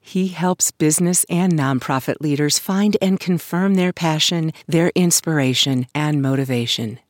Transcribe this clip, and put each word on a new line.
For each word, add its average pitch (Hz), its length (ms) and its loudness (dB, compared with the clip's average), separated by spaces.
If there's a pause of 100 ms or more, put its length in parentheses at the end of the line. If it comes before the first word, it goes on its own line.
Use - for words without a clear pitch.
He 185 280 -2
helps 180 420 -2
business 170 580 0
and 180 240 2
nonprofit 135 680 0
leaders 147 380 0
find 202 440 0
and 190 180 0
confirm 185 540 0
their 180 180 2
passion, 160 640 -2 (120)
their 165 280 2
inspiration, 139 1000 0
and 151 280 0
motivation. 123 760 -2 (120)